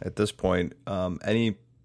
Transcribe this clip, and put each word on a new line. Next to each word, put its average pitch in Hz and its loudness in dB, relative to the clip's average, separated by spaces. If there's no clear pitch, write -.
at - -8
this 104 2
point, 92 0
um, 92 -4
any 110 2